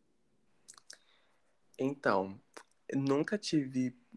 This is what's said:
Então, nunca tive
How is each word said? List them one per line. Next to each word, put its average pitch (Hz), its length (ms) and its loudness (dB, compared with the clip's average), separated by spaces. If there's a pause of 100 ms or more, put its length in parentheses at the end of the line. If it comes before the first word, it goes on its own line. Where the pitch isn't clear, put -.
(1800)
Então, 107 640 0 (540)
nunca 139 440 2
tive 131 580 0 (220)